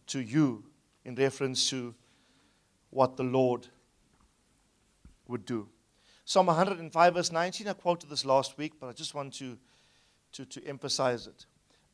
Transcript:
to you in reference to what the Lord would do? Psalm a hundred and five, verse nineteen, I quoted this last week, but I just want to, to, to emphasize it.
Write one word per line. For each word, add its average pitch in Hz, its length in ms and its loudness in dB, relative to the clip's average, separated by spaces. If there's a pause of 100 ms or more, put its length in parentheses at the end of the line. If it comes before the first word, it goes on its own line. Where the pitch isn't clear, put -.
to 139 140 -4
you 120 420 0 (400)
in 127 100 -12
reference 131 560 0
to 120 240 -6 (960)
what 131 260 4
the 131 80 -4
Lord 123 440 2 (1600)
would 117 160 -6
do? 110 240 -6 (560)
Psalm 185 240 4
a 170 60 4
hundred 180 260 0
and 160 140 -12
five, 170 220 6
verse 175 160 -2
nineteen, 180 360 -2
I 190 60 -4
quoted 170 360 -2
this 135 140 -6
last 135 340 2
week, 156 220 -8
but 131 80 -12
I 120 60 -12
just 156 200 -12
want 139 200 -8
to, 127 240 -12 (760)
to, 135 120 -12
to 143 200 -16
emphasize 131 640 -2
it. - 200 -20 (460)